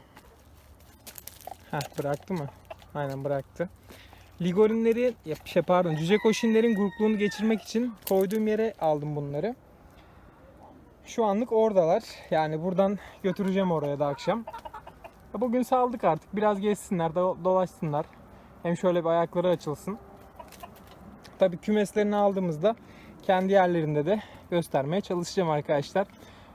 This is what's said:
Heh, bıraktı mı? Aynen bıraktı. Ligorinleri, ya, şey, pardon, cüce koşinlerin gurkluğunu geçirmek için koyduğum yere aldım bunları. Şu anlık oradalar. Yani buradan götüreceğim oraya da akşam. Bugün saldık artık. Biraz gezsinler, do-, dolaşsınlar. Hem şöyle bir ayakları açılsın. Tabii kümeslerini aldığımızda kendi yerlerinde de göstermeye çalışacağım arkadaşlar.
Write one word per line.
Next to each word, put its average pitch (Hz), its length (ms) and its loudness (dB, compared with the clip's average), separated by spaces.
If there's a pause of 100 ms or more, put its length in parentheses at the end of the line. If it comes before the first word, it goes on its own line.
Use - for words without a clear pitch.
(1700)
Heh, - 280 -8
bıraktı 147 360 -6
mı? 147 120 -4 (480)
Aynen 139 300 -6
bıraktı. 143 440 -4 (720)
Ligorinleri, 226 760 2 (100)
ya, 151 200 -8
şey, - 180 0
pardon, 180 320 2
cüce 165 240 2
koşinlerin 226 560 2
gurkluğunu 208 440 0
geçirmek 208 440 0
için 233 320 -2 (140)
koyduğum 196 380 2
yere 214 340 0
aldım 151 360 0
bunları. 147 380 -4 (1500)
Şu - 200 -2
anlık 214 280 0
oradalar. 214 500 4 (280)
Yani 156 320 0
buradan 190 360 0 (240)
götüreceğim 190 500 0
oraya 143 260 -2
da 147 80 0
akşam. 185 380 -2 (880)
Bugün 240 280 0
saldık 247 420 0
artık. 165 320 0
Biraz 208 240 2
gezsinler, 190 500 0
do-, 175 340 0
dolaşsınlar. 175 600 0 (560)
Hem 170 140 0
şöyle 175 280 2
bir 165 40 2
ayakları 170 400 2
açılsın. 170 500 -4 (1400)
Tabii 180 200 2
kümeslerini 208 580 0
aldığımızda 196 600 0 (460)
kendi 190 300 2
yerlerinde 165 540 4
de 208 160 0 (280)
göstermeye 165 500 0
çalışacağım 175 500 -2
arkadaşlar. 151 560 0 (480)